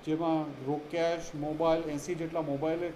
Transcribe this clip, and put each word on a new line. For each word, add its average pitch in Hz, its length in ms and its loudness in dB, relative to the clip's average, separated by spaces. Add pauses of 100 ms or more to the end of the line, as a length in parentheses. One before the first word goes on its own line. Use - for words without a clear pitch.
જેમાં 160 380 2 (220)
રો-, 147 140 0 (100)
કેશ, 165 440 0
મોબાઈલ, 156 560 2
એંસી 147 240 -4
જેટલા 165 280 -2
મોબાઈલ 151 360 0 (180)